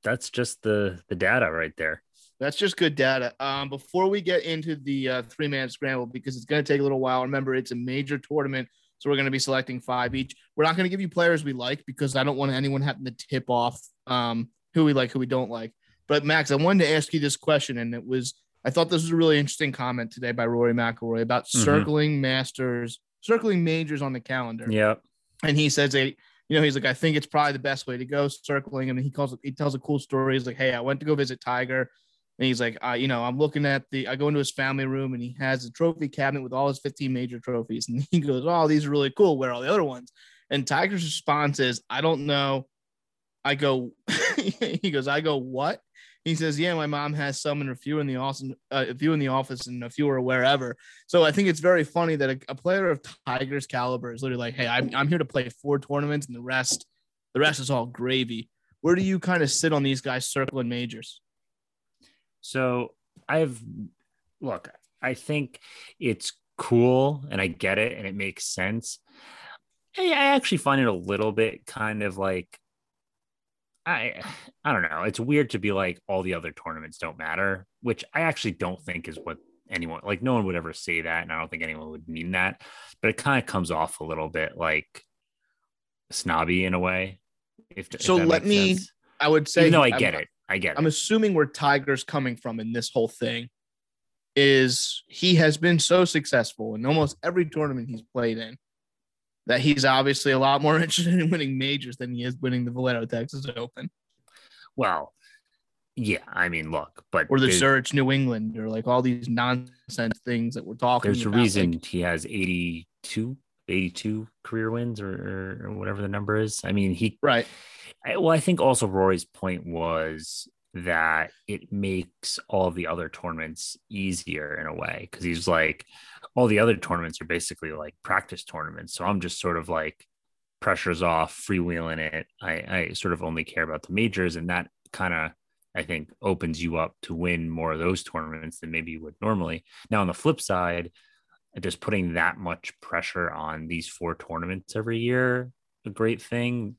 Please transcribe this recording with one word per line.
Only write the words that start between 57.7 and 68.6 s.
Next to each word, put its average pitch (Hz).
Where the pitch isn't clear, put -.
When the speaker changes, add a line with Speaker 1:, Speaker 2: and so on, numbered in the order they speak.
Speaker 2:
all 123
gravy." 120
Where 170
do 185
you 190
kind 180
of 143
sit 160
on 147
these 135
guys 127
circling 131
majors? 120
Speaker 1:
So 123
I've, 139
look, 113
I 131
think 143
it's -
cool 131
and 101
I 98
get 95
it 110
and 104
it 98
makes 98
sense. 101